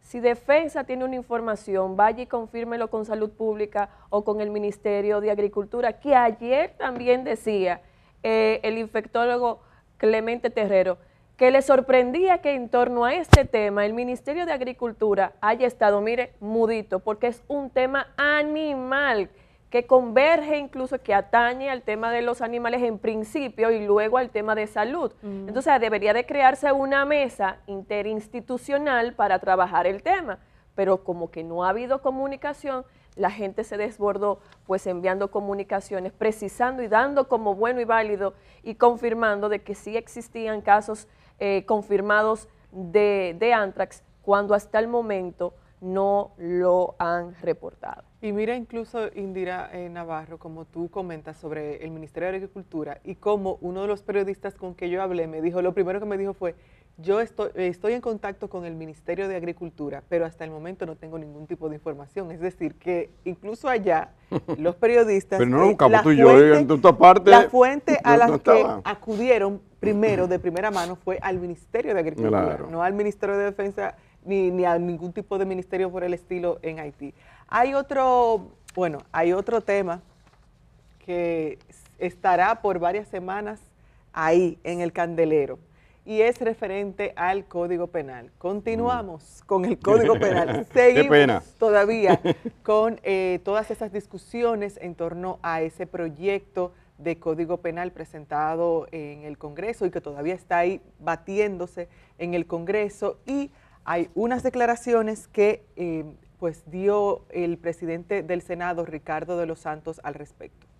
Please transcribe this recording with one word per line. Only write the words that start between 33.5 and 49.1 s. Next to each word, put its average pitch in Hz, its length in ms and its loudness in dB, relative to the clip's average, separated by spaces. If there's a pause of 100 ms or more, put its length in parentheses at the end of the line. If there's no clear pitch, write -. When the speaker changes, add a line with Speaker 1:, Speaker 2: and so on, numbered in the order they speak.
Speaker 1:
se 220 140 -10
desbordó, 202 600 -2 (260)
pues, 190 220 -4
enviando 185 420 -2
comunicaciones, 196 840 -6
precisando 220 680 -4
y 233 60 -6
dando 262 400 0
como 226 260 -2
bueno 233 260 -2
y 233 60 -4
válido 214 480 -2 (300)
y 226 120 -12
confirmando 226 760 2
de 208 120 -2
que 202 140 -10
sí 208 220 -14
existían 226 640 -8
casos, 208 460 2 (320)
eh, 196 280 0
confirmados 208 840 0 (220)
de, 190 680 0
de 226 140 2
anthrax, 196 480 -2 (220)
cuando 202 320 2
hasta 208 240 -2
el 226 80 -2
momento 190 680 -6 (260)
no 196 580 -2
lo 180 640 0
han 175 420 -4
reportado. - 640 -8 (180)
Speaker 2:
Y 214 120 -6
mira, 220 240 -4
incluso, 226 580 -10